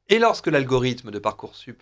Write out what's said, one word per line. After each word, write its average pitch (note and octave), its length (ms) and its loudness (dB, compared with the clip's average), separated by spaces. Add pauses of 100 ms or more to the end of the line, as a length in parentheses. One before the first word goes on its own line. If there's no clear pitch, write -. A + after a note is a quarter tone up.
Et A3 100 4
lorsque A3+ 280 2
l'algorithme B2+ 640 0
de G2+ 80 -8
Parcoursup - 640 -10